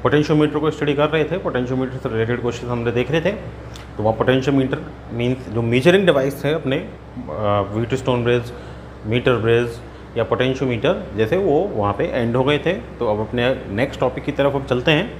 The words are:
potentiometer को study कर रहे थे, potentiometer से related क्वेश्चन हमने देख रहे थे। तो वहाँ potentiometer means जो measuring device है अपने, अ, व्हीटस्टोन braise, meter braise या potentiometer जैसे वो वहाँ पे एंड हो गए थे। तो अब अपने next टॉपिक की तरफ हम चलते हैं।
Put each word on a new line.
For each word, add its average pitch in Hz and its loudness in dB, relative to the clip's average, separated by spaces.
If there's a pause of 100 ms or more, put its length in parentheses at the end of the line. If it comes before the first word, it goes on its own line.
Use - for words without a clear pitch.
potentiometer 151 2
को 151 0
study 147 -2
कर 147 2
रहे 156 0
थे, 170 -2
potentiometer 127 -2
से 127 -6
related 113 0
क्वेश्चन 120 -4
हमने 120 -2
देख 123 0
रहे 160 2
थे। 175 0
तो - -10
वहाँ 110 2
potentiometer 131 2 (320)
means 120 -2
जो 110 -2
measuring 139 4
device 139 2
है 139 2
अपने, 131 -2
अ, 101 -2
व्हीटस्टोन 117 0
braise, 120 2 (540)
meter 120 2
braise 117 2 (380)
या 113 2
potentiometer 131 0 (160)
जैसे 110 2
वो 165 4 (160)
वहाँ 101 2
पे 127 0
एंड 117 0
हो 131 4
गए 147 2
थे। 165 0 (260)
तो 117 0
अब 104 2
अपने 120 0 (240)
next 120 -2
टॉपिक 127 0
की 147 -2
तरफ 139 2
हम 135 -2
चलते 123 2
हैं। 165 2 (100)